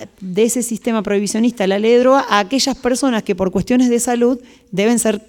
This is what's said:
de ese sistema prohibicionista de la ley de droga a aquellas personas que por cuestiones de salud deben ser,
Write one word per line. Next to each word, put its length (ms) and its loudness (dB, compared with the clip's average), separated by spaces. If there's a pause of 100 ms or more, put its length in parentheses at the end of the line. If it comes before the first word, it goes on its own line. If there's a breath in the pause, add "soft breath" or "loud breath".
(200)
de 220 -2
ese 200 0
sistema 400 -4
prohibicionista 640 -2
de 40 0
la 100 0
ley 140 2
de 80 6
droga 280 4
a 120 2
aquellas 360 -2
personas 460 -2
que 120 -2
por 160 -2
cuestiones 380 0
de 120 0
salud 380 0 (320 loud breath)
deben 280 2
ser, 300 -2